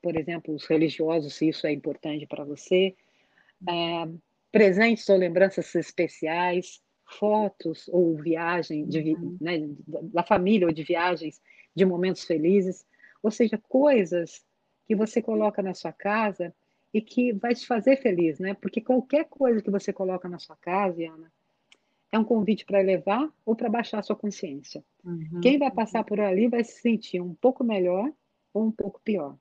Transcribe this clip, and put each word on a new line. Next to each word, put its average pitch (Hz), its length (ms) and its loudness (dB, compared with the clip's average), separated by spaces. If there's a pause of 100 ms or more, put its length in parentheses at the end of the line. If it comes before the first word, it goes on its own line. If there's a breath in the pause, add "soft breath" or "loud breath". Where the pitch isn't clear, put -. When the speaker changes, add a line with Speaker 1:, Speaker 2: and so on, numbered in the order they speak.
Speaker 1:
por 170 160 -4
exemplo, 160 360 -6
os 147 120 -10
religiosos, 160 680 0
se 156 140 0
isso - 180 -6
é 151 40 0
importante 147 540 -6
pra 147 180 -10
você, 185 520 0 (680 soft breath)
Speaker 2:
Uhum. 180 80 -8
Speaker 1:
é, 170 400 -4 (420)
presentes 208 580 4
ou 196 80 8
lembranças 180 580 2
especiais, 175 1040 -2 (240)
fotos 208 840 -2
ou 175 280 4
viagem 165 680 -4
de 151 140 -2
vi-, 156 140 0
Speaker 2:
Uhum. 175 240 -10
Speaker 1:
né, 165 200 -4 (280)
da, 156 140 -8
da 165 220 -4
família 190 440 4
ou 165 60 2
de 151 100 -6
viagens, 170 580 -4 (340 soft breath)
de 185 100 4
momentos 180 400 0
felizes, 180 600 0 (380 soft breath)
ou 214 80 0
seja, 220 260 0
coisas 202 840 2 (440)
que 220 80 2
você 220 260 0
coloca 214 400 0
na 190 120 -4
sua 165 200 -10
casa 202 600 -2 (400)
e 220 80 2
que 247 320 0
vai 240 220 -2
te - 100 -14
fazer 247 320 2
feliz, 175 420 0
né? 190 140 -4
Porque 202 280 -6
qualquer 254 440 0
coisa 240 360 0
que 208 100 -4
você 196 200 -4
coloca 185 380 -6
na 180 100 -12
sua - 180 -20
casa, 180 460 -2
Ana, 160 280 -14 (800)
é 220 80 0
um 220 40 2
convite 214 420 2
pra 196 140 2
elevar 196 480 2 (180)
ou 226 100 0
pra 233 140 -4
baixar 226 300 0
a 202 40 -4
sua - 120 -2
consciência. 151 680 -10 (200)
Speaker 2:
Uhum. 170 380 -8
Speaker 1:
Quem 262 180 6
vai 277 120 0
passar 220 340 -2
por 208 160 -4
ali 202 260 2
vai 233 160 0
se - 180 -12
sentir 214 400 0
um 175 140 -8
pouco 262 280 2
melhor 196 460 0 (440)
ou 220 140 0
um 220 40 0
pouco - 300 -6
pior. 151 400 -4